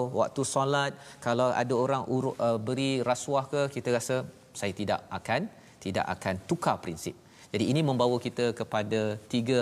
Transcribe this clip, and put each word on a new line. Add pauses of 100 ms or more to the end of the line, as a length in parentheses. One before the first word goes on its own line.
(200)
waktu (120)
solat, (340)
kalau (120)
ada (120)
orang (120)
uru-, (100)
uh,
beri (180)
rasuah
ke, (140)
kita
rasa, (440)
"Saya
tidak (180)
akan, (440)
tidak (100)
akan (140)
tukar
prinsip." (380)
Jadi
ini
membawa (100)
kita (140)
kepada (300)
tiga